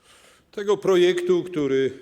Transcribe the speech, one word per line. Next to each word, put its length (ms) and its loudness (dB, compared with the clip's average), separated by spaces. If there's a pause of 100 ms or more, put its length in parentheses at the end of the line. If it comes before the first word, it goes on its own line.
(500)
Tego 260 -2
projektu, 680 2
który 580 -2